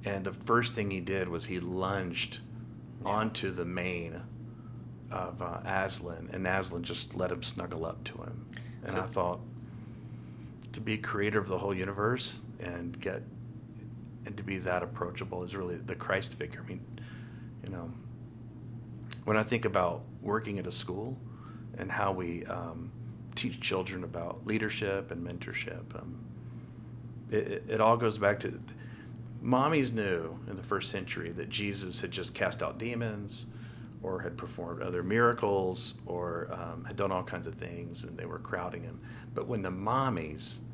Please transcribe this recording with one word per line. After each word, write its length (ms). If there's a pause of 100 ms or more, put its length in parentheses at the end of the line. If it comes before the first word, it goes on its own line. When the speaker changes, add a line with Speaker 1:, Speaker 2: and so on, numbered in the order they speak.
Speaker 1:
And 200
the 80
first 420
thing 160
he 80
did 300
was 160
he 140
lunged 800 (640)
Speaker 2:
Yeah. 80
Speaker 1:
onto 400
the 140
mane 560 (920)
of, 300
uh, 240
Aslan, 640
and 160
Aslan 360
just 320
let 160
him 100
snuggle 440
up 200
to 140
him. 260 (380)
And 80
Speaker 2:
So 100
Speaker 1:
I 60
thought, 320 (1300)
to 80
be 160
creator 420
of 80
the 100
whole 160
universe 720 (160)
and 400
get, 240 (1000)
and 120
to 60
be 160
that 240
approachable 600
is 120
really 220
the 180
Christ 400
figure. 280
I 60
mean, 120 (840)
you 80
know, 200 (1300)
when 100
I 80
think 220
about 380 (180)
working 380
at 80
a 40
school 460 (600)
and 140
how 200
we, 340
um, 460 (440)
teach 240
children 440
about 420
leadership 680
and 140
mentorship, 760
um, 200 (1120)
it, 160
it, 200
it 140
all 160
goes 220
back 220
to, 180 (840)
mommies 500
knew 440 (100)
in 80
the 80
first 280
century 400
that 180
Jesus 520
had 100
just 240
cast 260
out 160
demons 680 (560)
or 200
had 160
performed 440
other 220
miracles 920 (100)
or, 460
um, 340
had 100
done 160
all 120
kinds 240
of 80
things, 480
and 140
they 80
were 140
crowding 440
him. 160 (340)
But 140
when 140
the 100
mommies 880 (140)